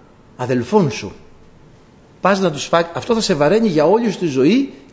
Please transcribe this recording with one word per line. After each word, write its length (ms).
αδελφών 540
σου. 220
Πας 200
να 100
τους 160
φά-, 300
αυτό 180
θα 60
σε 140
βαραίνει 340
για 160
όλη 260
σου 80
τη 80
ζωή 460